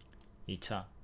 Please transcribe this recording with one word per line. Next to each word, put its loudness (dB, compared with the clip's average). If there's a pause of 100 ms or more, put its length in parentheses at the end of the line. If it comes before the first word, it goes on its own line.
(460)
이 2
차, 4 (180)